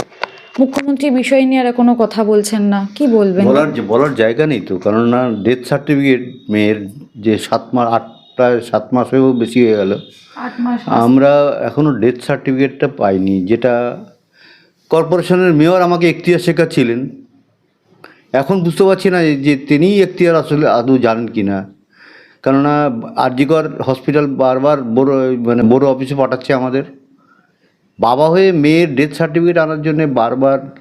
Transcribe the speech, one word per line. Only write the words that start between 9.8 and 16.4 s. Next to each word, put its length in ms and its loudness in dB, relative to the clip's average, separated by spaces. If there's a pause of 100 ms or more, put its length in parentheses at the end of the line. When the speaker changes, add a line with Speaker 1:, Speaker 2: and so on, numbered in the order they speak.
Speaker 1:
আট 240 -12
মাস। 260 -4
Speaker 2:
আমরা 800 2
এখনো 300 -2
ডেথ 280 0
সার্টিফিকেটটা 640 -2
পাইনি, 580 -2
যেটা 520 -2 (920)
কর্পোরেশনের 640 2
মেয়র 280 4
আমাকে 280 2
এখতিয়ার 300 0
শেখাচ্ছিলেন। 680 -2 (1200)